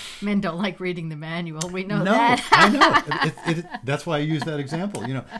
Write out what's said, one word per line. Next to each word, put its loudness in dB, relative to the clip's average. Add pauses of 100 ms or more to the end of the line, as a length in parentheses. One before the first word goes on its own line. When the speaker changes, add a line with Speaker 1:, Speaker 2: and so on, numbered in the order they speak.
(220)
Speaker 1:
men 2
don't -2
like -2
reading -4
the -8
manual. -6
We -6
know -2
Speaker 2:
No, 0
Speaker 1:
that. 4
Speaker 2:
I 8
know. 4 (120)
Speaker 1:
<laughs> -6
Speaker 2:
It, 0
it, -8 (180)
that's -2
why 0
I 2
use 0
that -4
example. -4
You -4
know, -6 (160)